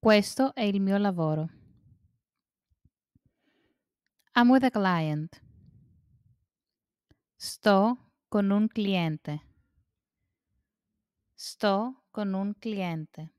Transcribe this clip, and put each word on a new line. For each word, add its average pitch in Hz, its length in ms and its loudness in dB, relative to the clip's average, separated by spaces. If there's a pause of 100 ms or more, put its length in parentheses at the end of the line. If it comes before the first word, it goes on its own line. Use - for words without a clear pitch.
Questo 220 520 2
è 254 100 -6
il 202 180 0
mio 196 180 0
lavoro. 165 500 -2 (2750)
I'm 240 160 6
with 262 140 6
a 254 80 2
client. 160 680 -2 (2000)
Sto 214 760 0 (140)
con 202 220 0
un 208 160 2
cliente. 170 760 -4 (1900)
Sto 214 760 -4
con 202 240 -6
un 196 240 -4
cliente. 165 800 -8